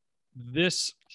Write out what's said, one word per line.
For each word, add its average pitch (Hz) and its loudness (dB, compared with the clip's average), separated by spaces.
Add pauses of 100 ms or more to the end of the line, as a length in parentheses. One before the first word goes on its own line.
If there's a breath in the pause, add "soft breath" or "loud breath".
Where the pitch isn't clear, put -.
(340)
this 127 0 (200)